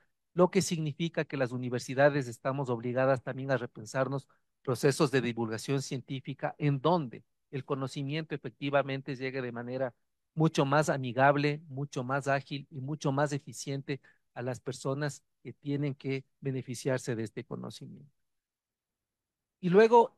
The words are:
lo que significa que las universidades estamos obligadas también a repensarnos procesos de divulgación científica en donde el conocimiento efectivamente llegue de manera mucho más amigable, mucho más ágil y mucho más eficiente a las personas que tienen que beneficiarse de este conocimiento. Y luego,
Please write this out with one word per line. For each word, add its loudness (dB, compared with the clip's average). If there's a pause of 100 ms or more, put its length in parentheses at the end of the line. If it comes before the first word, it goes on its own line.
(340)
lo 6
que 2
significa -2
que -8
las 0
universidades 2
estamos -4
obligadas 0
también -6
a 2
repensarnos -4 (320)
procesos 2
de 4
divulgación -2
científica -8
en 2
donde 0 (280)
el -8
conocimiento -6
efectivamente -2
llegue -6
de -6
manera -4 (420)
mucho 4
más 4
amigable, 2
mucho -6
más -2
ágil -2
y -12
mucho -2
más 2
eficiente -6 (340)
a -10
las -6
personas -6 (200)
que -14
tienen -4
que -6 (160)
beneficiarse -4
de -4
este -8
conocimiento. -12 (1500)
Y 0
luego, 8